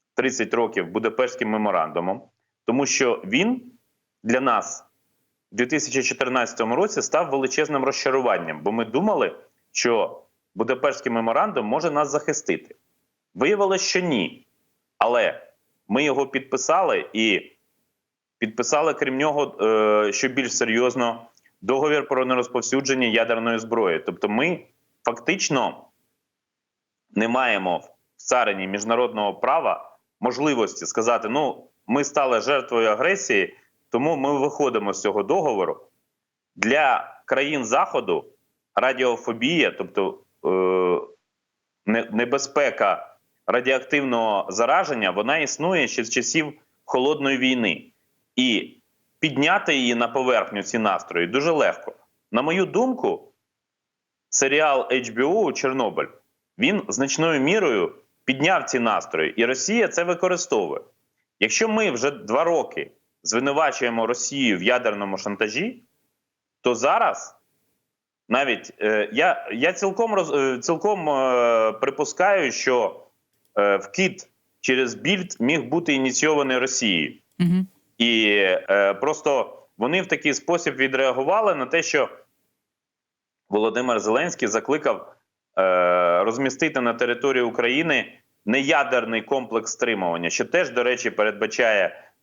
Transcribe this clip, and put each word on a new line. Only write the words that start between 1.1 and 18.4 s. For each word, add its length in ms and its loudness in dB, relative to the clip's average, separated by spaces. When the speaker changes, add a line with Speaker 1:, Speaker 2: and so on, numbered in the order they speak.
Speaker 1:
меморандумом, 720 -2
тому 200 0
що 400 0
він 360 0
для 160 2
нас 460 -2
в 40 -20
дві 100 2
тисячі 380 -2
чотирнадцятому 720 -2
році 260 0
став 280 0
величезним 540 0
розчаруванням, 800 0
бо 80 -2
ми 140 -2
думали, 500 0
що 500 -2
Будапештський 560 -2
меморандум 540 -2
може 260 -2
нас 200 0
захистити. 640 -4
Виявилось, 460 2
що 180 0
ні. 480 -2
Але 440 2
ми 160 2
його 240 2
підписали 840 0
і 380 0
підписали, 560 -2